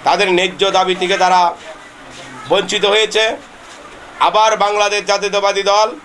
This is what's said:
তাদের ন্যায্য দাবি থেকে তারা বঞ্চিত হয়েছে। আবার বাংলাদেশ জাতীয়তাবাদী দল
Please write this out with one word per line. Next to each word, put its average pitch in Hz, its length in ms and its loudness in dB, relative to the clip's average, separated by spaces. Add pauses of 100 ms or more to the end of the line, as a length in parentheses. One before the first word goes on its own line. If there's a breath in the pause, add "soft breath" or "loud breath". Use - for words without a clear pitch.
তাদের 180 340 2
ন্যায্য 185 260 0 (140)
দাবি 185 240 2
থেকে 185 220 0
তারা 180 180 4 (1080)
বঞ্চিত 196 360 0
হয়েছে। 214 380 2 (1040)
আবার 214 240 4 (140)
বাংলাদেশ 208 360 0 (100)
জাতীয়তাবাদী 196 520 0
দল 202 240 2 (180)